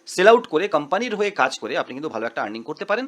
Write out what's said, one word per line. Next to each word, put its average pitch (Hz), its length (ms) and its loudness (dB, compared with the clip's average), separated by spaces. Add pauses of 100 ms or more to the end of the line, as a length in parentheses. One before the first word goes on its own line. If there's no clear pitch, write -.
সেল 185 220 4
আউট 233 180 6
করে, 170 220 0
কোম্পানির 180 460 -2
হয়ে 202 160 -2
কাজ 135 280 -2
করে 120 180 -6
আপনি 131 180 -4
কিন্তু 147 140 -8
ভালো 110 180 -6
একটা 131 160 -6
আর্নিং 113 200 -8
করতে 156 220 -10
পারেন। 226 220 -2